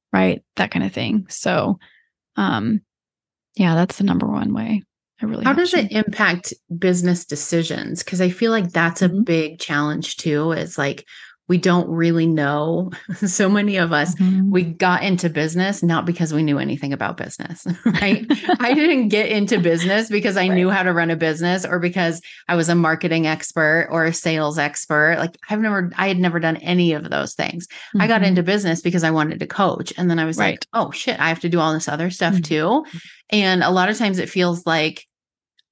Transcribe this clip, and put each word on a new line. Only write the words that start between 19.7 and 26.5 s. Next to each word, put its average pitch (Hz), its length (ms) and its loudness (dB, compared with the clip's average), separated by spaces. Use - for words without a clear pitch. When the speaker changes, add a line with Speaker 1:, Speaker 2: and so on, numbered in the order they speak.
Speaker 2:
because 208 280 0
I 185 100 2
Speaker 1:
Right. 185 80 2
Speaker 2:
knew 180 140 4
how 196 140 2
to 180 100 2
run 170 180 2
a 165 60 2
business 170 480 0
or 175 140 -2
because 175 420 -2
I 175 80 0
was 165 140 2
a 170 60 2
marketing 165 520 2
expert 156 640 2
or 165 140 2
a 165 80 0
sales 156 440 -2
expert. 151 640 2
Like, 165 180 -4
I've 214 100 -2
never, 196 380 0
I 190 100 0
had 185 100 0
never 170 220 2
done 160 180 0